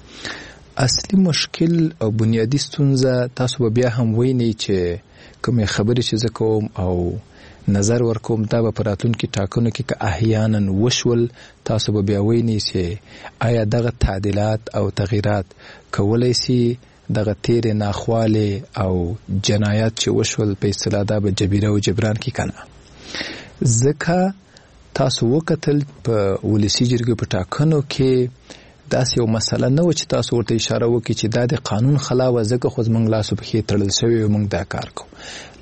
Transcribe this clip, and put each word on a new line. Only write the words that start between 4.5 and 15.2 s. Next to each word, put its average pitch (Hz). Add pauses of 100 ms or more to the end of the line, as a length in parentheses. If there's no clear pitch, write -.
چې 90 (460)
کومې 117
خبرې 117
چې 113
زه 113
کوم 110
او 90 (480)
نظر 104
ورکوم، 110
دا 117
به 110
په 107
راتلونکي 107
ټاکنو 113
کې -
که -
احیاناً 107
وشول، 117 (380)
تاسو 110
به 104
بیا 101
وینئ 113
چې 90 (420)
آیا 113
دغه 117
تعدیلات 104
او 101
تغییرات 104 (460)